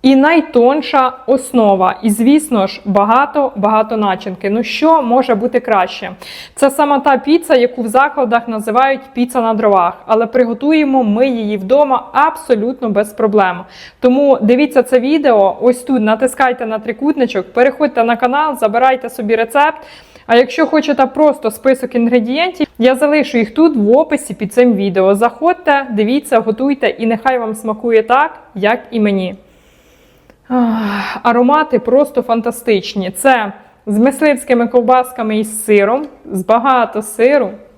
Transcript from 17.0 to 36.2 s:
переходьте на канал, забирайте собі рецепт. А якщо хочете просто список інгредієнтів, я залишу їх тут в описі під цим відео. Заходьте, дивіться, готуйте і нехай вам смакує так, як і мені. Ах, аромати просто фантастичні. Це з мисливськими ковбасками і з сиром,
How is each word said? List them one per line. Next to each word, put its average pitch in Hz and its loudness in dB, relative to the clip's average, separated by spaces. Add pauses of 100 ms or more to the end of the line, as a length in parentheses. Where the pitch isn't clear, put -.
переходьте 262 0
на 233 0
канал, 277 -2
забирайте 240 0
собі 220 -2
рецепт. 285 0 (480)
А 233 2
якщо 269 2
хочете 285 0
просто 294 0
список 254 -2
інгредієнтів, 247 0 (120)
я 254 4
залишу 285 0
їх 220 -2
тут 311 2
в 208 0
описі 285 0
під 208 -8
цим 247 4
відео. 196 2
Заходьте, 277 0
дивіться, 233 0
готуйте 254 -2
і 226 -4
нехай 233 -2
вам 220 -6
смакує 220 0
так, 262 0 (160)
як 208 0 (100)
і 233 -4
мені. 190 -2 (1160)
Ах, 220 -2
аромати 254 2
просто 262 0
фантастичні. 220 -4
Це 220 0 (340)
з 208 -2
мисливськими 254 0
ковбасками 247 0
і 214 -2
з - -10
сиром, 214 2 (260)